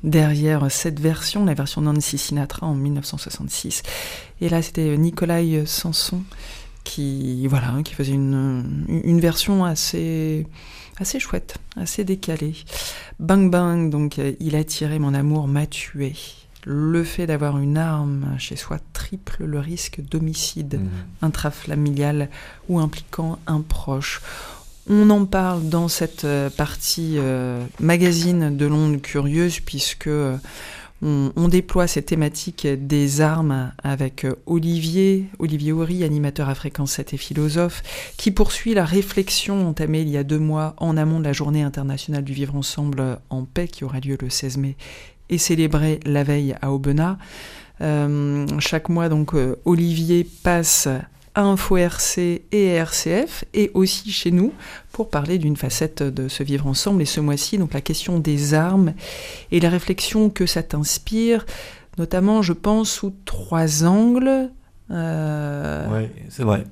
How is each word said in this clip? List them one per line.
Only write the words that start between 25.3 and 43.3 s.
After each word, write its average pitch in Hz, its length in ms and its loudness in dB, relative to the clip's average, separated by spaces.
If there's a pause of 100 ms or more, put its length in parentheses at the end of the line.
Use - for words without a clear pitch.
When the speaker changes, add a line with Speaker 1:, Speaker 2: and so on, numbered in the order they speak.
Speaker 1:
dans 170 180 2
cette, - 380 -4
euh, 139 240 0
partie, 156 680 -2
euh, 127 460 -2 (160)
magazine 170 760 4
de 143 100 2
l'Onde 151 360 4
Curieuse, 151 600 0
puisque, - 460 -6
euh, 147 280 0 (680)
on, 143 340 2
on 170 140 4
déploie 180 380 4
cette 143 180 -2
thématique 156 600 -2
des 143 540 2
armes 151 540 2 (100)
avec, 139 400 -4
euh, 156 120 -2 (100)
Olivier, 170 800 2 (140)
Olivier 151 340 0
Houry, 165 320 0
animateur 147 420 0
à 135 80 -2
Fréquence 139 380 -6
sept - 200 -6
et 139 40 -6
philosophe, 151 640 -2 (340)
qui - 160 2
poursuit - 420 4
la 190 120 4
réflexion 190 840 0
entamée 156 340 0
il 156 80 0
y 143 80 0
a 143 60 0
deux 151 160 0
mois 156 380 0
en 165 180 0
amont 156 240 2
de 156 60 0
la 143 80 2
Journée 147 300 0
internationale 139 600 -4
du 139 100 -6
vivre 139 220 -4
ensemble 135 640 -2 (100)
en 131 140 -4